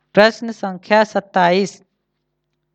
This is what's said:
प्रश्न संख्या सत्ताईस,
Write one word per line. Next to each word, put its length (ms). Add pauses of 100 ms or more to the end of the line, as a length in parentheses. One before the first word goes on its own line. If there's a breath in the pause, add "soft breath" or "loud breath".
(140)
प्रश्न 380
संख्या 520
सत्ताईस, 800 (920)